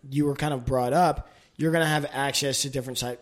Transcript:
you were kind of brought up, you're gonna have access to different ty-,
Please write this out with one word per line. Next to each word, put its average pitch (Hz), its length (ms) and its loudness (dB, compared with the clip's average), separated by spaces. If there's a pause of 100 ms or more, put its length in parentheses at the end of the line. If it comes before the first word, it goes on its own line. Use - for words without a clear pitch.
(100)
you 147 160 2
were 139 80 0
kind 147 180 -2
of 123 140 -4
brought 123 260 2
up, 160 380 2 (260)
you're 160 160 0
gonna 165 140 4
have 151 260 2
access 135 500 -2
to 143 80 -4
different 127 280 -6
ty-, 123 240 -6